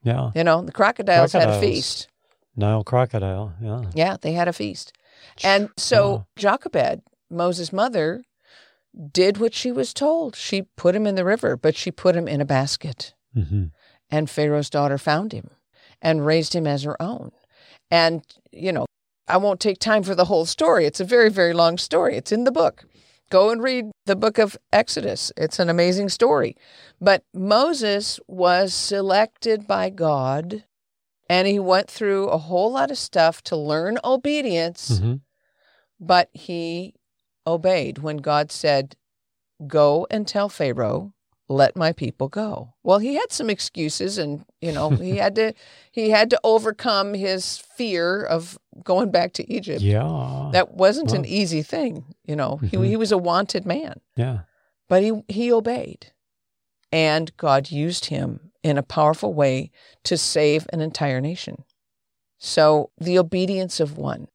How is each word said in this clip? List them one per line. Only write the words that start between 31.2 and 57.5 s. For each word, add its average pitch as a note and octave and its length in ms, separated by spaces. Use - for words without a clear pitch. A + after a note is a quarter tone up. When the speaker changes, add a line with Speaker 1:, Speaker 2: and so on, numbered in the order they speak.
Speaker 2:
and F#3 160
he G3+ 140
went F#3 320
through G3 380
a F#3+ 80
whole F3+ 340
lot C4+ 180
of C4+ 80
stuff - 460
to E3+ 140
learn D#3+ 440
obedience, B3+ 880
Speaker 1:
Mm-hmm. A2 240
Speaker 2:
but F3+ 340
he E3+ 600
obeyed E3 540
when D3+ 180
God D3 340
said, C#3 440
"Go D3 420
and G#3+ 180
tell G3+ 220
Pharaoh, B2+ 640
'Let C3+ 260
my E3+ 160
people C#3 380
go.'" G#3 520
Well, F#3+ 180
he C4 160
had A4+ 160
some A3+ 180
excuses, F#3+ 680
and, D3 280
you E3+ 100
know, D3+ 200
he F#3 260
Speaker 1:
<laughs> G3 60
Speaker 2:
had G3+ 120
to, A3 180
he A3 180
had G#3+ 220
to - 120
overcome A3 720
his F#3+ 440
fear F#3+ 680
of E3+ 340
going F#3+ 280
back F3+ 220
to - 200
Egypt. G3 280
Speaker 1:
Yeah. G#2 720
Speaker 2:
That F3+ 200
wasn't G#3+ 400
an F#3+ 80
Speaker 1:
Wow. C3+ 60
Speaker 2:
easy F3 340
thing, E3 440
you D3+ 100
know. D3 220
He, B2 120
Speaker 1:
Mm-hmm. - 160
Speaker 2:
he G#3+ 100
was A3 160
a G3 60
wanted F3+ 480
man. C#4 340
Speaker 1:
Yeah. A#2+ 240
Speaker 2:
But F#3 140
he, A3 240
he A#3 240
obeyed, A#3 560
and D#3+ 460
God C#3 340